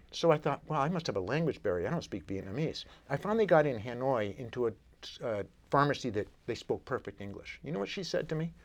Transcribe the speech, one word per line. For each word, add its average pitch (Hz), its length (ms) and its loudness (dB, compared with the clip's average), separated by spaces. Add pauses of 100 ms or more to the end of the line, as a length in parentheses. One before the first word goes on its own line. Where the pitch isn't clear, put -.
(100)
So 170 200 4
I 151 60 8
thought, 147 300 0
"Well, 156 120 0
I 139 80 4
must 175 200 -2
have 104 100 0
a - 20 2
language 131 420 0
barrier. 90 240 0
I 113 60 0
don't 165 100 -2
speak 98 260 -8
Vietnamese." 98 580 -4 (240)
I 139 80 0
finally 214 280 2
got 165 200 8
in 131 120 0
Hanoi 117 600 -2
into 120 300 -2
a, 110 60 0 (480)
uh, 107 220 -2 (260)
pharmacy 139 420 4
that 101 160 -2 (180)
they 120 80 -2
spoke - 320 -4
perfect 107 340 -6
English. - 440 -12
You 139 80 -6
know 185 80 -4
what 196 100 -4
she 196 140 -6
said 165 260 -2
to 160 60 -2
me 165 180 -4 (120)